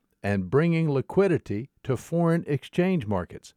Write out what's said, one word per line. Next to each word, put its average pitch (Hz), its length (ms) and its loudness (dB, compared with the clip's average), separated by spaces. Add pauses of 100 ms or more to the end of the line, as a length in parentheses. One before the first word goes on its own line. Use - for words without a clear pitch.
(220)
and 98 280 -2
bringing 165 400 2
liquidity 135 800 0 (140)
to 131 120 -2
foreign 165 500 0
exchange 175 600 -2
markets, - 500 -6